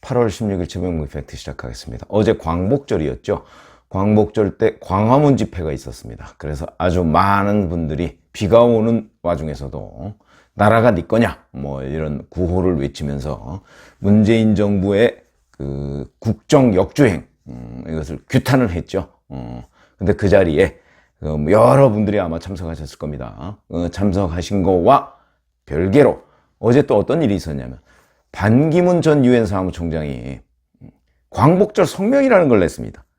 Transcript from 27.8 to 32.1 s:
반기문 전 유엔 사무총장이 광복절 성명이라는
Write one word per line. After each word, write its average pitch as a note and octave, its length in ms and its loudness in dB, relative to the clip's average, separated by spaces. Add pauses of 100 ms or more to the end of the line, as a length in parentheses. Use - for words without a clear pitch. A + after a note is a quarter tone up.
반기문 D#3+ 720 2
전 D3+ 220 4
유엔 B2 200 4
사무총장이 D#2+ 960 -6 (920)
광복절 F3+ 560 2
성명이라는 A3+ 640 2